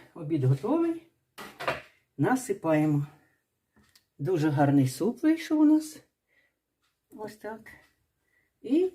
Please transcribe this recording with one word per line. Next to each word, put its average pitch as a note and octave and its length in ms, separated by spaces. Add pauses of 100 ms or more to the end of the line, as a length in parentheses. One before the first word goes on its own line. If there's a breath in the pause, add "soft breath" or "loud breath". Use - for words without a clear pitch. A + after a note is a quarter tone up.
(140)
обід D3 300
готовий. D#4 580 (1160 soft breath)
Насипаємо. D#3 880 (1120 soft breath)
Дуже D#3 300
гарний C#3 400
суп G#3 340
вийшов D#4+ 380
у D#4 40
нас. D#4 360 (1080)
Ось G#3+ 260
так. A3 240 (1000)
І F4+ 320